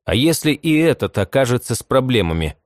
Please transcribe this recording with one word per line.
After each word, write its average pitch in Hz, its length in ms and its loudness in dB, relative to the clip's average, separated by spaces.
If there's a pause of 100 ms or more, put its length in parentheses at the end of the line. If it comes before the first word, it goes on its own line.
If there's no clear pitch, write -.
а 87 100 -2
если 151 380 0
и 156 240 -2
этот 151 400 0
окажется 123 580 -2
с - 80 -8
проблемами? 98 720 0 (100)